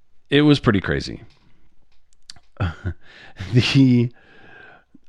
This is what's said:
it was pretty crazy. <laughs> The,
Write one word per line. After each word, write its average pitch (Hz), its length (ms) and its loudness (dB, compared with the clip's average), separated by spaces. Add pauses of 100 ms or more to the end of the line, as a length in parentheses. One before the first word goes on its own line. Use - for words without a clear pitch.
(300)
it 143 100 2
was 147 180 4
pretty 101 220 0
crazy. 67 420 -8 (1400)
<laughs> - 60 -4 (880)
The, 123 580 2 (1000)